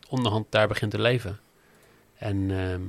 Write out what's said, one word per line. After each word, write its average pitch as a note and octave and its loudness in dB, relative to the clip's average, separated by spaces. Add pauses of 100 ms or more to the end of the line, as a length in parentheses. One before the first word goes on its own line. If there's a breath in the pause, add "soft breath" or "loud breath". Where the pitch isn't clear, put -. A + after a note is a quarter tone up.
onderhand A2 0
daar G#2+ 6
begint G#2 -2
te G#2+ -2
leven. G#2+ 0 (800)
En, G2 -2
ehm, F#2 -4